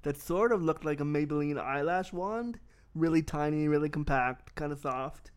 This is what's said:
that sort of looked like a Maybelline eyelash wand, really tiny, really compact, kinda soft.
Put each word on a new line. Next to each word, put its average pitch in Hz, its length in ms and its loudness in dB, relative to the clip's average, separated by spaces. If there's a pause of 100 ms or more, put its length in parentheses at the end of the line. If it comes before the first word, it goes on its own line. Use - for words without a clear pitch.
that 139 180 -4
sort 208 320 2
of 196 120 2
looked 156 200 0
like 151 160 -2
a 143 60 0
Maybelline 147 560 0
eyelash 165 500 -2
wand, 226 480 -6 (360)
really 160 260 4
tiny, 151 480 0
really 151 180 4
compact, 135 680 0
kinda 147 200 -4
soft. 135 600 -6